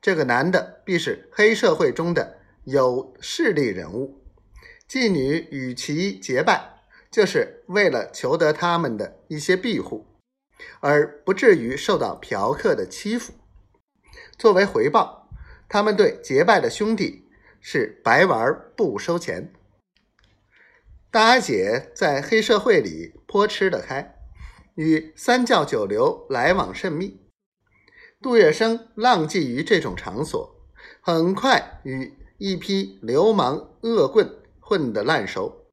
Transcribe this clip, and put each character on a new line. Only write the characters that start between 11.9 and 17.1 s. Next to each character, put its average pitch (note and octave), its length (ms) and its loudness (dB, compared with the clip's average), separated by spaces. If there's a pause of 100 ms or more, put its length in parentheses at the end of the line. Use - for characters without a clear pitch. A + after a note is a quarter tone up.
到 G2+ 180 -4
嫖 G#2+ 380 -4
客 G3 200 0
的 F#2 140 -4
欺 G#3+ 300 -6
负。 - 160 -12 (1040)
作 G#3+ 160 6
为 F#3 100 4
回 C3+ 260 0
报， - 400 -2 (380)
他 G#3 160 0
们 G#3+ 140 0
对 G3 260 4
结 C#3 220 2
拜 G3+ 160 4
的 A#2 80 -2
兄 G#3+ 260 -2
弟 - 320 -6 (320)